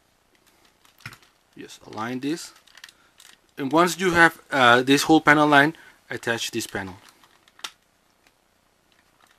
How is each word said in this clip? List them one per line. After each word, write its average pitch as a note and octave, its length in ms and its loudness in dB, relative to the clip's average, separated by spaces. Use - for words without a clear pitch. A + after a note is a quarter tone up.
Just - 300 -20
align A#2 340 -12
this, C#3+ 320 -10
and C3+ 120 -8
once E3 280 0
you F#3 100 -4
have, E3+ 320 2
uh, B2 300 4
this C#3 220 0
whole D#3+ 180 2
panel D3+ 260 2
line, D3 280 2
attach A#2 400 -8
this A2 160 -8
panel. G2 300 -12